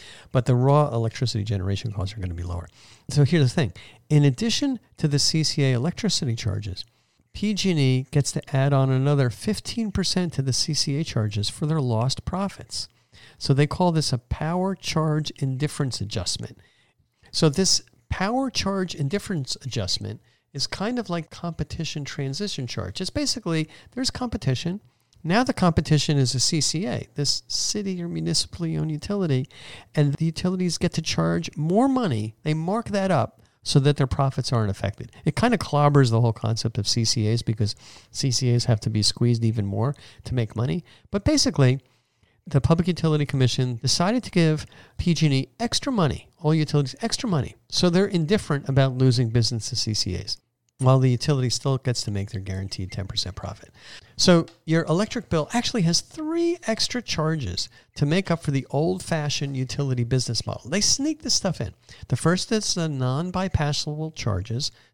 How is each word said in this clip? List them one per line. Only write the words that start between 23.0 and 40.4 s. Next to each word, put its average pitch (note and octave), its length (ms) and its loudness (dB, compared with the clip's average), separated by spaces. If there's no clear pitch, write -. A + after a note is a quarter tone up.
It's F#3 100 -4
basically, F3 580 -2
there's B3+ 220 -4
competition. G3 680 -2
Now F#3+ 180 4
the B3+ 100 0
competition D#3+ 640 2
is C3 200 2
a - 20 0
C D3+ 220 2
C - 260 0
A, - 300 -6
this - 320 -2
city G3 520 -4
or E3+ 60 -6
municipally E3 720 -2
owned D#3 160 -2
utility, D3+ 560 -2
and D3 180 4
the D#3+ 120 0
utilities F3+ 520 0
get F3 140 0
to E3 100 -2
charge E3 540 0
more F3+ 320 4
money. C#3+ 560 0
They D3+ 100 0
mark F#3 360 -2
that G3 200 0
up C3+ 300 0
so - 140 6
that C#3+ 160 4
their C#3 100 2
profits C3+ 460 -2
aren't A2 180 2
affected. G#2+ 400 -6
It D3+ 100 0
kind A#3+ 200 4
of E3+ 40 0
clobbers C#3+ 520 4
the A2+ 100 4
whole A#2 140 4
concept A2+ 420 -2
of G2+ 100 -2
C A#2 180 0
C G#2+ 220 0
As A2 160 2
because A2 320 -2
C - 180 -2
C A#2+ 240 2
As A#2+ 120 2
have A2 140 4
to - 100 -2
be A2 120 0
squeezed A#2 400 2
even A2 220 0
more G#2 320 -2
to C3 100 -6
make A#2 200 -2